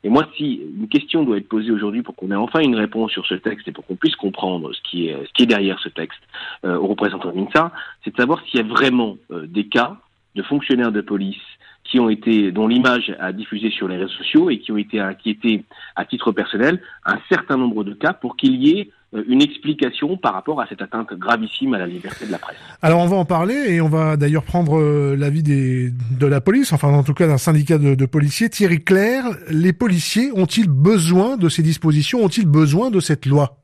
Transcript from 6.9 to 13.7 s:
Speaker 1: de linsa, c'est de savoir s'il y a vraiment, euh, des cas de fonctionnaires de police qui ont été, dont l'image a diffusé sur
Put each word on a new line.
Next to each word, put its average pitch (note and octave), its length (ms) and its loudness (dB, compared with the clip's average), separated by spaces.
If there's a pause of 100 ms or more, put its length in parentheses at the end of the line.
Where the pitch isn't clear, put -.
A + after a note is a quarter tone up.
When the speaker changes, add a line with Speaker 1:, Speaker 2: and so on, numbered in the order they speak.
Speaker 1:
de F2 60 -6
linsa, D#3 340 0 (320)
c'est G#2+ 60 -8
de - 80 -8
savoir C3+ 280 0
s'il B2+ 140 -2
y A2+ 40 -2
a G#2+ 40 -6
vraiment, A#2 500 0 (140)
euh, D#2+ 140 -10
des G2+ 220 -4
cas B2+ 300 -2 (360)
de G2+ 80 -6
fonctionnaires B2 500 0
de G#2 100 -2
police G2 340 -4 (480)
qui B2+ 160 0
ont A2+ 100 4
été, G#2+ 420 2
dont G#2+ 160 0
l'image B2 520 2
a F#2 120 -6
diffusé G#2 380 -6
sur G2 180 -4